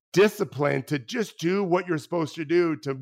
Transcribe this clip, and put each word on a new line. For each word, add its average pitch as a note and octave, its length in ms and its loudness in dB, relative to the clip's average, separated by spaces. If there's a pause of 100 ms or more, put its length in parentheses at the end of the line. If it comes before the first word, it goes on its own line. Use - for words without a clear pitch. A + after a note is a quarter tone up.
(140)
discipline D3 680 2
to D3 160 -4
just G3+ 400 -6
do F#3+ 260 0
what F3+ 240 0
you're E3 120 0
supposed E3 340 -4
to E3 100 -8
do E3 340 2
to C#3 240 -6